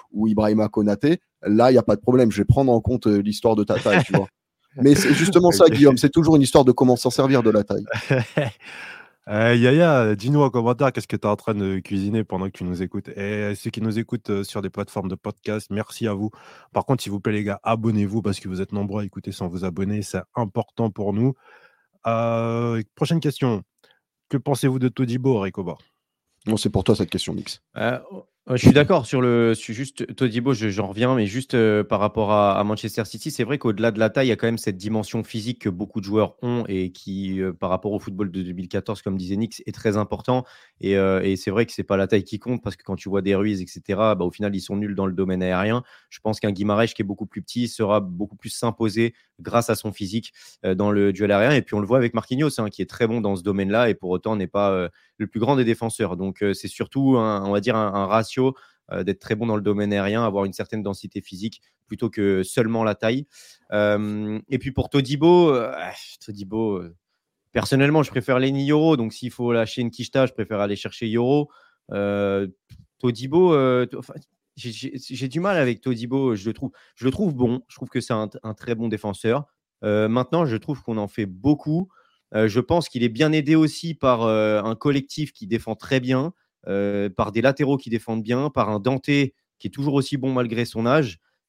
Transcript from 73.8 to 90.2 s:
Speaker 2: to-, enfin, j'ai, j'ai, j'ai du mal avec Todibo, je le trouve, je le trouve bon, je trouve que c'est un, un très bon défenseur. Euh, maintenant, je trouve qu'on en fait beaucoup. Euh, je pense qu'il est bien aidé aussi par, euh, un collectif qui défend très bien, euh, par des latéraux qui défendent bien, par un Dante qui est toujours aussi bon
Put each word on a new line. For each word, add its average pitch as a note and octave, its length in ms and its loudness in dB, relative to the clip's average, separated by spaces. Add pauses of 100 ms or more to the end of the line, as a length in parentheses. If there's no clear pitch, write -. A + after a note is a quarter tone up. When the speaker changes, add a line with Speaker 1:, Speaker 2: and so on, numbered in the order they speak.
Speaker 2:
to-, A#2 140 -10
enfin, - 160 -18 (420)
j'ai, A#2+ 140 -10
j'ai, C3 260 -12
j'ai C3 320 -10
du D3 100 -6
mal F#3+ 180 0
avec B2 220 0
Todibo, B2 560 -2
je F#2+ 100 -8
le A2 80 -4
trouve, - 180 -8 (240)
je A#2+ 100 -10
le C3 60 2
trouve F#3 220 -2
bon, B2 360 0
je - 60 -20
trouve - 140 -12
que B2 120 -4
c'est - 120 -6
un, G#2+ 160 -2 (140)
un A2 100 -10
très A#2 220 -6
bon A2+ 140 -4
défenseur. A2 560 -2 (400)
Euh, G#2+ 240 2
maintenant, B2+ 360 0
je A2+ 120 -2
trouve C3+ 260 -8
qu'on A2+ 140 -6
en G#2 100 -4
fait G#2 180 -6
beaucoup. D3 640 0 (460)
Euh, A2 140 4
je A2 120 0
pense E3 300 0
qu'il A#2+ 140 -4
est A#2+ 60 2
bien D3 220 0
aidé D#3 240 2
aussi D#3 380 0
par, B2 300 2
euh, G#2+ 380 2
un A2 140 -4
collectif C#3 560 -2
qui - 160 -18
défend A2 280 -4
très - 240 -2
bien, C3 340 0 (340)
euh, G2+ 420 -2
par G#2 220 -4
des A2+ 100 0
latéraux C#3 360 2
qui A#2 140 -10
défendent A2+ 320 -4
bien, B2 260 -2
par A2 200 -2
un G#2+ 100 -2
Dante B2+ 260 -2
qui C#3+ 280 0 (300)
est G2 60 -10
toujours C#3 240 -4
aussi C#3 240 -2
bon C3 160 -2